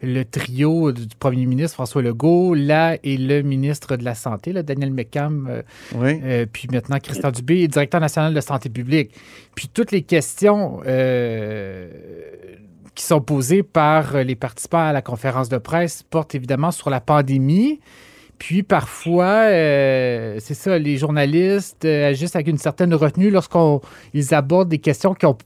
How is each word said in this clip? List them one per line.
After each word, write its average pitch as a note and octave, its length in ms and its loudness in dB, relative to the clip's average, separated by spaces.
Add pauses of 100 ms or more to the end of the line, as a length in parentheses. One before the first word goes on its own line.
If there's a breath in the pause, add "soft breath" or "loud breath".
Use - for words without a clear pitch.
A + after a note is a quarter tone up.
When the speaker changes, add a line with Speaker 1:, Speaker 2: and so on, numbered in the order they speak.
Speaker 1:
le C3 220 -2
trio C#3+ 680 0
du A#2 140 -8 (140)
premier B2+ 240 0
ministre C3 300 0
François C3+ 260 -4
Legault, D#3+ 540 2
là, D#3 500 2
et C3+ 140 -2
le C#3 240 0
ministre C#3 540 -2
de A#2+ 80 -6
la A#2+ 100 -4
Santé, A2+ 400 -8
là, F#3 80 -4
Daniel C#3 320 -4
McCann, C#3+ 540 -4
euh, A#2+ 140 -8 (320 loud breath)
Speaker 2:
Oui. C3 300 0
Speaker 1:
euh, B2 260 0
puis - 220 -14
maintenant B2+ 260 -2
Christian C#3 340 -4
Dubé, D#3 360 2
directeur D3 320 0
national D#3 320 0
de D3+ 80 0
santé C3+ 300 -6
publique. B2 400 -2 (440 loud breath)
Puis - 180 -12
toutes - 200 -2
les F#3+ 100 0
questions, G3 840 0
euh, A2 1040 -2 (1040)
qui - 100 -10
sont D#3+ 160 2
posées C#3+ 420 0
par, D3+ 540 2
euh, C3+ 60 2
les B2+ 140 -2
participants D#3 520 -2
à D3+ 60 0
la C3+ 80 -2
conférence B2 480 -4
de B2+ 80 -2
presse E3 440 -4
portent - 320 -4
évidemment C#3 360 -2
sur - 180 -6
la C3 140 -2
pandémie. D3+ 760 2 (600 loud breath)
Puis F#3 240 -2
parfois, F3+ 840 2
euh, C3 920 2
c'est B2+ 140 -10
ça, F#3 240 0
les D3 200 0
journalistes, D#3 880 0
euh, D3 240 2
agissent C#3+ 260 -2
avec D3+ 120 -2
une D#3 100 0
certaine E3+ 360 0
retenue D#3+ 360 2
lorsqu'on, E3 500 2 (320 loud breath)
ils D3 220 0
abordent D#3+ 340 4
des D#3 100 0
questions D#3+ 360 0
qui - 100 -4
ont C#3 220 4